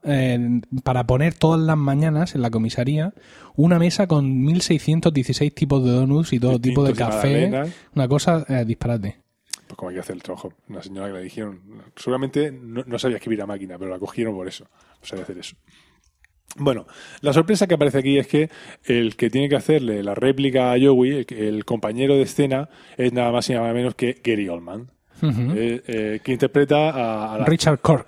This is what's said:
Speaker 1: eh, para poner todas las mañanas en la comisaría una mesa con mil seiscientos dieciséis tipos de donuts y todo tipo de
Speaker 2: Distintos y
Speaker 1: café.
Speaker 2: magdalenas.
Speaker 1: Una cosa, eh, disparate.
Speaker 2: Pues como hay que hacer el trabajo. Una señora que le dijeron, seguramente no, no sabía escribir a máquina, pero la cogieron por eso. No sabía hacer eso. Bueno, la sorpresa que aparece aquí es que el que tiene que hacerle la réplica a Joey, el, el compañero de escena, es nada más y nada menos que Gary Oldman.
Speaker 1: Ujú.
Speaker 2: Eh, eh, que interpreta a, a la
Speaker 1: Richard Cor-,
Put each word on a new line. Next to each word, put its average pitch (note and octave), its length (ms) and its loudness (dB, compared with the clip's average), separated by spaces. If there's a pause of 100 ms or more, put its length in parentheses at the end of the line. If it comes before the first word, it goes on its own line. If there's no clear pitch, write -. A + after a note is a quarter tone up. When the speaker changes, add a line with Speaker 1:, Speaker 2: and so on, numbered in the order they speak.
Speaker 1:
eh, B2 560 0 (240)
para B2 220 0
poner C#3 280 2
todas D#3+ 260 2
las D#3+ 160 2
mañanas D3+ 600 0
en C3 60 0
la A#2 80 0
comisaría B2+ 640 -2 (420)
una E3+ 220 6
mesa F3 280 2
con C3+ 380 2
mil E3 180 2
seiscientos E3 500 2
dieciséis C#3+ 420 0
tipos C#3 300 2
de B2 60 4
donuts C3+ 420 2
y B2+ 60 2
todo B2 220 2
tipo B2+ 240 2
de C3+ 80 4
Speaker 2:
Distintos A2 240 -2
y - 0 -
Speaker 1:
café. C3+ 160 2 (160)
Speaker 2:
magdalenas. D3+ 260 -4 (220)
Speaker 1:
Una C3+ 120 2
cosa, D#3 400 0
eh, C3 160 0
disparate. A2+ 520 -4 (500)
Speaker 2:
Pues - 100 -20
como F2+ 120 -12
hay F2+ 80 -12
que F#2 40 -8
hacer F#2 160 -10
el F2 60 -18
trabajo. F2+ 300 -12 (160)
Una F2+ 140 -16
señora G2 260 -12
que G2 60 -12
le F#2 80 -12
dijeron, F#2+ 380 -12 (360)
seguramente C3+ 560 -2
no, B2 340 -12
no A#2+ 120 -6
sabía B2 180 -2
escribir A2 260 -4
a G2 40 -10
máquina, G2 320 -10
pero F#2 120 -10
la F#2 80 -8
cogieron G#2+ 360 -6
por F#2 120 -10
eso. - 180 -14 (360)
No - 60 -20
sabía F#2 180 -12
hacer F2+ 140 -12
eso. - 180 -18 (1000)
Bueno, C#3 300 -2 (360)
la C#3+ 100 2
sorpresa F#3 340 4
que F3+ 80 2
aparece D3 240 2
aquí C#3 200 2
es C#3 100 0
que D3+ 200 2 (360)
el A#2 320 0
que A#2+ 140 0
tiene C#3 180 0
que C#3+ 80 2
hacerle A#2+ 480 0
la G2+ 100 -4
réplica C3 580 2
a A#2+ 80 2
Joey, C3+ 480 4
el, A#2 100 -10
el G#2+ 260 -4
compañero A#2 500 0
de C3+ 80 4
escena, C#3 460 -2 (280)
es B2 160 0
nada A#2+ 200 0
más A#2+ 180 0
y C3 40 0
nada A#2 180 -2
menos B2 240 -2
que B2 260 -4
Gary G#2 260 -2
Oldman. F2 400 -12 (340)
Speaker 1:
Ujú. B2 340 0
Speaker 2:
Eh, A#2 300 -4
eh, A2 360 -4
que C3 100 -2
interpreta D3 580 2
a, A2 440 -4
a A2 40 -4
la B2 60 -2
Speaker 1:
Richard D#3 360 2
Cor-, D3+ 280 2